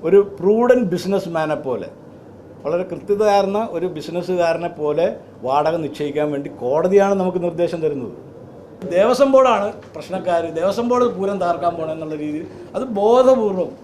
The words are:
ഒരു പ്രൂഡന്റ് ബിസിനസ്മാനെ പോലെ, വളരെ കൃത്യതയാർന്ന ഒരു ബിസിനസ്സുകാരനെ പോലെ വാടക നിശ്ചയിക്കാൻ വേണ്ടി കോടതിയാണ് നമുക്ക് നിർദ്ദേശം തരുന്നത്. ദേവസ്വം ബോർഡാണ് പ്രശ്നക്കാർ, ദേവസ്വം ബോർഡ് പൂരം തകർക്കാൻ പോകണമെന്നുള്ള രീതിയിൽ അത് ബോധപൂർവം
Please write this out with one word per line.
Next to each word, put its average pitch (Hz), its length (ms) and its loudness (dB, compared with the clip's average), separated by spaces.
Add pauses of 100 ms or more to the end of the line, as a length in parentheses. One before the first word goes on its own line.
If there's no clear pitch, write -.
ഒരു 185 120 6 (200)
പ്രൂഡന്റ് 220 540 4
ബിസിനസ്മാനെ 165 640 -2 (100)
പോലെ, 104 220 -6 (760)
വളരെ 175 260 -2
കൃത്യതയാർന്ന 202 840 0
ഒരു 165 100 -4 (100)
ബിസിനസ്സുകാരനെ 170 840 -2
പോലെ 151 280 0 (400)
വാടക 147 280 2 (100)
നിശ്ചയിക്കാൻ 147 500 -4
വേണ്ടി 143 160 -6 (120)
കോടതിയാണ് 185 580 2
നമുക്ക് 180 260 -2
നിർദ്ദേശം 170 380 -2
തരുന്നത്. 135 300 -4 (840)
ദേവസ്വം 247 380 4
ബോർഡാണ് 220 380 4 (240)
പ്രശ്നക്കാർ, 170 460 -2 (180)
ദേവസ്വം 202 300 0
ബോർഡ് 247 260 2
പൂരം 196 260 -4
തകർക്കാൻ 170 360 0
പോകണമെന്നുള്ള 160 460 -8
രീതിയിൽ 151 220 -6 (300)
അത് 233 100 -6 (140)
ബോധപൂർവം 220 720 4 (140)